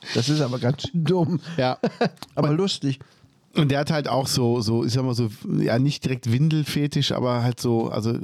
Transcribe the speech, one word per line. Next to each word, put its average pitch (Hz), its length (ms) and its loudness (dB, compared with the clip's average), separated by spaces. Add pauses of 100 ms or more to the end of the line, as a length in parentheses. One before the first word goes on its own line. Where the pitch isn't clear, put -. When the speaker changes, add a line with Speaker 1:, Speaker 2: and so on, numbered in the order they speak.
(140)
Speaker 1:
Das 117 160 0
ist 151 120 2
aber 127 180 -2
ganz 123 280 -2
schön 170 160 -2
dumm. 170 360 0 (180)
Speaker 2:
Ja. 127 200 0 (280)
Speaker 1:
<laughs> - 300 -8
Aber 147 160 2
Speaker 2:
Und 151 60 2
Speaker 1:
lustig. 165 420 -2 (560)
Speaker 2:
Und 147 160 4
der 143 80 2
hat 151 120 0
halt 151 160 0
auch 131 200 0
so, 120 340 2
so, 113 240 0
ich 120 80 -2
sag 131 100 0
mal 127 120 0
so, 117 140 0 (300)
ja, 107 200 2
nicht 139 260 0
direkt 123 260 -2
Windelfetisch, 147 800 0
aber 123 320 0
halt 117 160 0
so, 117 300 2
also 110 240 -2 (100)